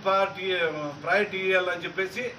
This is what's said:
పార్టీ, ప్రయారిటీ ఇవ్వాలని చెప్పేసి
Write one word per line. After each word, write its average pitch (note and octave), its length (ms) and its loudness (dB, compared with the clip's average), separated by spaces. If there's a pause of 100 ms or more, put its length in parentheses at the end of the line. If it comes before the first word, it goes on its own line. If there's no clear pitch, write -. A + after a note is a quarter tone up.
పార్టీ, F#3+ 400 2 (560)
ప్రయారిటీ F#3+ 460 2
ఇవ్వాలని F3+ 380 2
చెప్పేసి F#3+ 380 -4 (140)